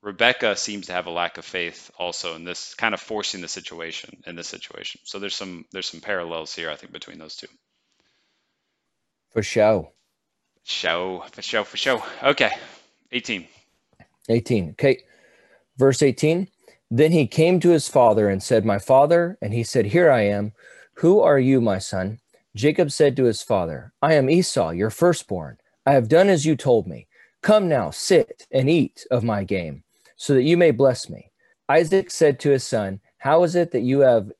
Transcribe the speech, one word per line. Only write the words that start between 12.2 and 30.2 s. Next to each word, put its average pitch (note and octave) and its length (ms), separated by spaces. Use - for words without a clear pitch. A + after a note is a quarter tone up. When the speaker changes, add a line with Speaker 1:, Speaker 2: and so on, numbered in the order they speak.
Speaker 1:
Okay, C3+ 280
eighteen. A2+ 340
Speaker 2:
Eighteen. A2 420
Okay, - 340
verse C3 260
eighteen. D#3 460
Then D3+ 220
he D#3 160
came E3+ 320
to F3 100
his D#3+ 180
father G#2+ 400
and G2 140
said, A2 220
"My G2+ 160
father." E3+ 600
And G#2+ 140
he A#2 80
said, A#2 240
"Here D#3+ 240
I A#2+ 120
am. G2+ 300
Who F#3+ 260
are D#3 180
you, C3 220
my G#2 180
son?" G2 400
Jacob D3 340
said C#3 260
to C3+ 80
his A2+ 160
father, E2 520
"I D#3 120
am C3+ 140
Esau, C#3 420
your F#2+ 200
firstborn. F#2+ 680
I C#3 60
have B2 160
done F3 200
as D#3+ 160
you D#3 120
told A2+ 320
me. C2 180
Come G#3 280
now, A#2 220
sit - 600
and C3 180
eat - 440
of A#2+ 100
my G#2+ 220
game, E2+ 400
so - 180